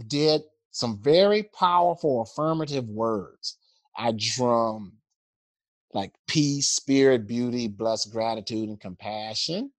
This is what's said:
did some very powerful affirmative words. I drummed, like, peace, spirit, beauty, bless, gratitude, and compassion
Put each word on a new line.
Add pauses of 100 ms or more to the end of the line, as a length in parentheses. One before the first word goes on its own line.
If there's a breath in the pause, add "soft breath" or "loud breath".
did (300)
some
very
powerful
affirmative
words. (380)
I
drummed, (1000)
like, (140)
peace,
spirit,
beauty,
bless,
gratitude,
and
compassion